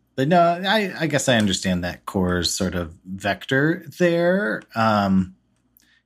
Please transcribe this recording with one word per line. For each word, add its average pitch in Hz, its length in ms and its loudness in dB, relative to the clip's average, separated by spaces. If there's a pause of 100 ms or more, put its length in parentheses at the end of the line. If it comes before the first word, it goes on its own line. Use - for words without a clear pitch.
(160)
but 135 120 0
no, 175 120 4
I, 185 600 0
I 165 80 -2
guess 139 200 -2
I 123 100 4
understand 92 440 0
that 87 240 -8
core's 90 480 0
sort 92 220 -2
of 82 160 -6 (120)
vector 117 800 -2 (140)
there. 180 640 0 (140)
Um, 101 580 2 (720)